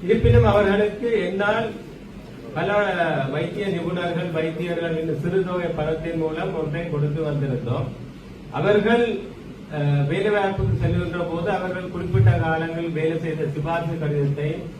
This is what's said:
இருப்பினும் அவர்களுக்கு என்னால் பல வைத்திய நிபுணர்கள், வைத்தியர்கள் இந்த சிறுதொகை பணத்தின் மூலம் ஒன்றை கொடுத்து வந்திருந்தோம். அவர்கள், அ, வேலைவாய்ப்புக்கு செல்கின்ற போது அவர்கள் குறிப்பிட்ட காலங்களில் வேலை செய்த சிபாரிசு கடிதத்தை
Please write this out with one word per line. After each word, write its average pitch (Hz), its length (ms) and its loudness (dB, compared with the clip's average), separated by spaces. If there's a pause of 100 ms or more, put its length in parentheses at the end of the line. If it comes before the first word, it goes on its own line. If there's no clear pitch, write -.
இருப்பினும் 226 420 6
அவர்களுக்கு 208 800 4
என்னால் 208 460 0 (800)
பல 185 200 0 (580)
வைத்திய 170 340 -4
நிபுணர்கள், 170 680 -2
வைத்தியர்கள் 165 720 -2
இந்த 160 120 -2
சிறுதொகை 180 640 0
பணத்தின் 160 420 -2
மூலம் 160 420 -2
ஒன்றை 156 300 -4
கொடுத்து 147 320 0
வந்திருந்தோம். 139 640 -2 (680)
அவர்கள், 208 680 4 (540)
அ, 151 40 -6 (320)
வேலைவாய்ப்புக்கு 196 760 2
செல்கின்ற 170 460 0
போது 170 180 -2
அவர்கள் 180 420 -4
குறிப்பிட்ட 175 400 4
காலங்களில் 165 600 0
வேலை 160 280 0
செய்த 160 240 -4 (100)
சிபாரிசு 165 460 -2
கடிதத்தை 147 560 0 (240)